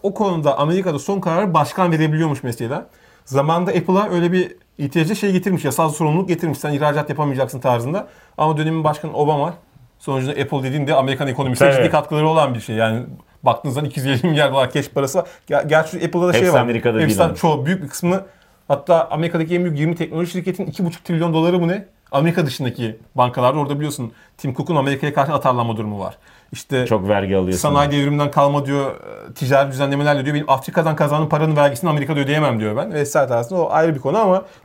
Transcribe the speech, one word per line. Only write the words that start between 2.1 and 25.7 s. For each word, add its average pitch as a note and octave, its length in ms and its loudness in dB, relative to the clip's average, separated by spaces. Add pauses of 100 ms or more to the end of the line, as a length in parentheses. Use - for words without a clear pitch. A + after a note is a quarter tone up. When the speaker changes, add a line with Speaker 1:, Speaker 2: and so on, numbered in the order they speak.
Speaker 1:
mesela. B2+ 440 -6 (380)
Zamanında E3 460 0
Apple'a F#3 400 0
öyle F3 220 2
bir F#3 240 0 (220)
I C#3+ 120 -4
T D#3+ 140 2
C F#3+ 100 -2
şey G3+ 180 0
getirmiş, F#3 320 0
yasal D3+ 240 0
sorumluluk D#3+ 400 0
getirmiş. E3 300 -2
"Sen D3+ 140 -4
ihracat D3 380 0
yapamayacaksın." C#3 500 -2
tarzında. C3 460 -2 (320)
Ama D#3 180 2
dönemin D#3 280 -2
başkanı D3+ 280 -4
Obama, D3 420 0 (440)
sonucunda C3+ 420 -4
Apple C#3 220 -4
dediğinde C#3 320 -2
Amerikan C3+ 340 0
ekonomisine C3 420 2
Speaker 2:
Tabii. C3 120 4
Speaker 1:
ciddi A2+ 80 2
katkıları D3+ 380 2
olan D3+ 260 2
bir A2+ 60 -6
şey. G#2+ 160 -6
Yani A2 260 0 (400)
baktığınız B2+ 320 0
zaman D3 160 -4
iki C#3+ 100 -8
yüz C3 60 -4
elli C#3 240 2
milyar D3 220 2
dolar C3 180 2
cash C#3+ 180 -4
parası C#3 300 -2
var. F3 80 0 (220)
Ger-, D3 200 0
gerçi D#3 280 2
Apple'da F3 320 0
da F3 40 2
şey - 80 4
Speaker 2:
Hepsi F3+ 140 4
Speaker 1:
var. C3+ 60 6
Speaker 2:
Amerika'da A#2 340 0
değil A2 100 2
Speaker 1:
Hepsinden A2 200 4
Speaker 2:
ama. - 100 2
Speaker 1:
çoğu, D3 320 0
büyük F#3 160 -2
bir C#3 60 -8
kısmı, F3 320 -2 (480)
hatta D#3+ 420 2
Amerika'daki D#3+ 440 -2
en F3+ 100 0
büyük D#3 140 -2
yirmi D#3+ 160 0
teknoloji E3 360 -4
şirketinin F3+ 360 -6
iki F#3 180 -4
buçuk E3 200 -6
trilyon E3 300 0
doları E3+ 240 2
mı E3+ 100 2
ne? F#3+ 180 -4 (260)
Amerika D#3+ 340 2
dışındaki A#2+ 500 -6 (180)
bankalarda B2 440 2
orada C#3+ 180 -2
biliyorsun C#3+ 360 -6 (240)
Tim C3+ 180 -6
Cook'un D#3+ 220 -2
Amerika'ya C#3 380 0
karşı C#3+ 180 0
atarlanma B2 440 0